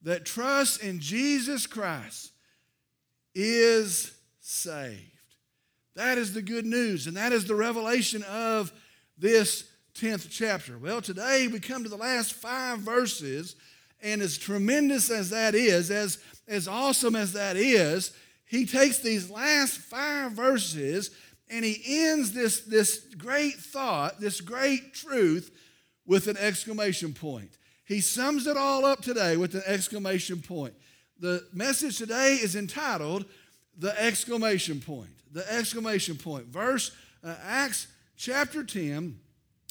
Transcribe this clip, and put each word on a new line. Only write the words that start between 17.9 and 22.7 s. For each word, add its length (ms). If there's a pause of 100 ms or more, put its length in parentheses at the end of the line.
he 180
takes 360
these 280
last 480
five 560
verses 800 (400)
and 120
he 440
ends 260
this, 280
this 400 (180)